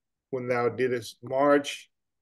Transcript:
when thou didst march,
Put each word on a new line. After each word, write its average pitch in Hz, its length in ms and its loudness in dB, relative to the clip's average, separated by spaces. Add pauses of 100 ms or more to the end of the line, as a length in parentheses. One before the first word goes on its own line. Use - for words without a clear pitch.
(300)
when 127 180 -6
thou 120 200 0
didst 120 540 -4
march, 139 680 2 (320)